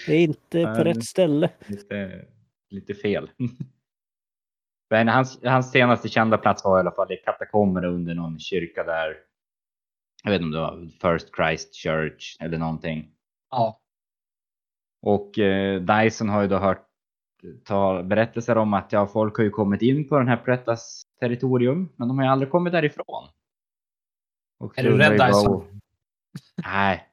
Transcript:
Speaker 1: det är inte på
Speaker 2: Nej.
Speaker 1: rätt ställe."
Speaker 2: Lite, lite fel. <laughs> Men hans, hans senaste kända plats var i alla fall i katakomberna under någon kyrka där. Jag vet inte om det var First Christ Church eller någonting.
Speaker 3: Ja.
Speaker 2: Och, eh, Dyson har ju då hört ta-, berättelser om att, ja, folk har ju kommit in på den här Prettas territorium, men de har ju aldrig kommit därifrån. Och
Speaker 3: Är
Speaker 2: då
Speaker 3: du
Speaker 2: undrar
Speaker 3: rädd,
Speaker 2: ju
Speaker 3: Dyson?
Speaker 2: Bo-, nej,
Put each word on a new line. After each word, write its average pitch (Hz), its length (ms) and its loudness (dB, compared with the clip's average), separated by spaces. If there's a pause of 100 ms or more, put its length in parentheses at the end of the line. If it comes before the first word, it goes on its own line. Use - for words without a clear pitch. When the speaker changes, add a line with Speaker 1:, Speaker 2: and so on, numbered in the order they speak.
Speaker 1:
det 156 80 0
är 165 60 4
inte 170 440 0
på 110 60 0
Speaker 2:
Nej. 113 140 2
Speaker 1:
rätt 113 200 0
ställe." 165 460 2 (160)
Speaker 2:
Lite, 98 580 -10 (460)
lite 98 240 -12
fel. 90 440 -4
<laughs> - 1500 -14
Men 113 180 4
hans, 127 360 0
hans 127 260 0
senaste 123 380 4
kända 110 300 2
plats - 260 0
var 95 140 4
i - 20 4
alla 90 100 0
fall 95 220 -4
i 90 40 -4
katakomberna 98 720 -2
under 87 280 -4
någon 82 240 -8
kyrka 85 460 -6
där. 80 320 -4 (1080)
Jag 107 60 -2
vet 92 120 2
inte - 40 -4
om 78 60 -4
det 80 80 -4
var 80 280 -8 (240)
First - 240 -4
Christ 80 400 -2
Church 80 640 -6
eller 82 180 -6
någonting. 80 520 -8 (400)
Speaker 3:
Ja. 113 300 -2 (1200)
Speaker 2:
Och, 104 360 -2
eh, 98 440 0
Dyson 107 460 2
har 101 140 0
ju 98 60 0
då 95 100 2
hört 92 260 0 (800)
ta-, 98 380 0
berättelser 110 560 0
om 107 160 2
att, - 180 -2
ja, 104 140 2
folk 107 300 -2
har 113 80 2
ju 101 60 2
kommit 101 320 0
in 139 260 0
på 147 100 2
den 123 100 2
här 120 80 2
Prettas 123 680 -4 (180)
territorium, 127 760 0
men 120 120 -4
de 135 100 -2
har 135 60 0
ju 131 60 2
aldrig 135 200 0
kommit 175 220 0
därifrån. - 560 -4 (1300)
Och - 180 -10
Speaker 3:
Är 127 40 -4
Speaker 2:
då 123 60 2
Speaker 3:
du 113 40 4
Speaker 2:
undrar 151 180 6
Speaker 3:
rädd, 107 100 6
Speaker 2:
ju - 60 6
Speaker 3:
Dyson? 101 260 6
Speaker 2:
Bo-, 95 120 -4 (1000)
nej, 98 480 -2